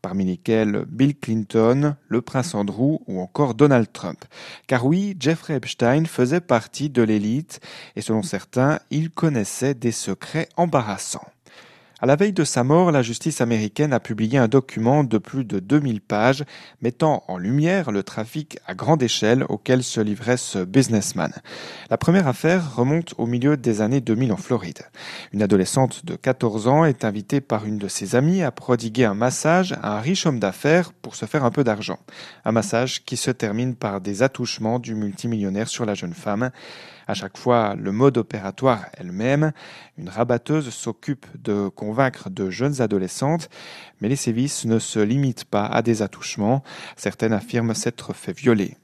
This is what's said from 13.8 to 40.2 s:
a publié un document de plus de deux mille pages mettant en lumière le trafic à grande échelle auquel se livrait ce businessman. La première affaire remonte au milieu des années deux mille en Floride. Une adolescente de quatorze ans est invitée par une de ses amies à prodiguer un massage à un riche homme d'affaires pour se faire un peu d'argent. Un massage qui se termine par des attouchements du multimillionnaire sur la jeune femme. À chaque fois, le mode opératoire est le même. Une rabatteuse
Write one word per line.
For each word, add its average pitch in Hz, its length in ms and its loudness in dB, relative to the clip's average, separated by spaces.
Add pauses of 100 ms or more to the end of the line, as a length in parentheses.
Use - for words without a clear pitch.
a 113 60 2
publié 110 360 -2
un 123 120 4
document 131 560 2
de 113 120 0
plus 131 280 -4
de 101 140 -4
deux 107 220 2
mille 120 220 -4
pages 127 420 2 (380)
mettant 139 460 0
en 92 100 -6
lumière 143 540 0
le 98 100 0
trafic 117 640 -10
à 98 80 -10
grande 143 280 4
échelle 117 460 2
auquel 127 340 2
se 117 200 -2
livrait 107 340 0
ce - 220 -6
businessman. 98 760 0 (560)
La 113 80 0
première 175 300 4
affaire 160 480 0
remonte 143 420 0
au 117 100 -2
milieu 123 300 2
des 117 240 0
années 123 220 2
deux 113 140 2
mille 120 160 2
en 92 40 0
Floride. 95 460 -4 (500)
Une 101 80 -2
adolescente 104 640 2
de - 100 -6
quatorze 113 520 0
ans 147 180 6
est 131 220 2
invitée 107 340 -2
par 110 240 -4
une 107 140 -4
de 101 100 -6
ses 98 280 -4
amies 170 260 4
à 139 80 0
prodiguer 117 560 0
un 101 80 2
massage 156 680 2
à 104 160 -4
un 104 40 -4
riche 170 260 -2
homme 131 140 0
d'affaires 151 520 2
pour - 220 -16
se - 100 -8
faire 139 200 -2
un 117 80 4
peu 143 120 2
d'argent. 107 360 -2 (440)
Un 110 80 0
massage 113 540 0
qui 123 100 -6
se - 140 -2
termine 117 460 -2
par 101 260 -4
des 101 200 -2
attouchements 123 580 -2
du 113 140 -10
multimillionnaire 104 760 -4
sur - 180 -4
la 104 80 -2
jeune 90 180 -8
femme. 107 380 -4 (560)
À 110 60 -4
chaque 95 240 -8
fois, 113 400 2
le 107 160 -4
mode 123 240 4
opératoire 104 720 0 (120)
est - 60 -12
le 87 80 -10
même. 139 400 0 (460)
Une 90 100 -12
rabatteuse 123 640 -2